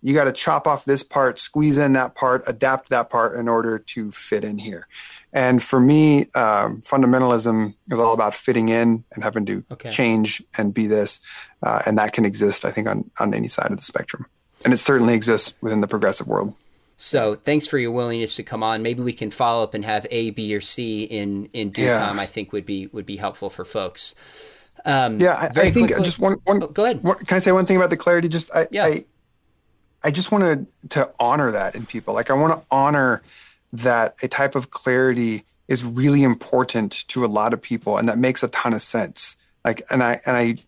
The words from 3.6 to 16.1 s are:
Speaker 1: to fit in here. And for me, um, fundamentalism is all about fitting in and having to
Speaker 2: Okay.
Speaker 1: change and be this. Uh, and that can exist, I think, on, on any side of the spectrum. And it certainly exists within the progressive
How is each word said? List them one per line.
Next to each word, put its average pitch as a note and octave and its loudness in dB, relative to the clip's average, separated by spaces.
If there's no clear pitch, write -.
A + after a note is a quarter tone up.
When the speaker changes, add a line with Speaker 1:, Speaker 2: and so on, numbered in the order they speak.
Speaker 1:
to A2 -10
fit - -4
in G#2+ -6
here. G2+ -12
And B2+ 2
for - 2
me, D3 6
um, A2 2
fundamentalism A#2+ 2
is A2+ -2
all A#2 4
about A2 0
fitting A2+ 0
in A2+ 2
and A#2 -10
having G#2+ -2
to G2+ -6
Speaker 2:
Okay. A#2+ -14
Speaker 1:
change A2+ 0
and G#2 -2
be A2 0
this. G#2 0
Uh, A2 0
and G#2+ 2
that G#2+ 0
can A#2 2
exist, G2+ 0
I - -2
think, A2 -4
on, G#2 -4
on G#2+ 0
any A2+ -4
side - -4
of - -6
the G3+ -10
spectrum. - -8
And - 4
it A#2+ 2
certainly A#2+ 4
exists A2 0
within A2 -2
the G2+ -2
progressive G#2 -2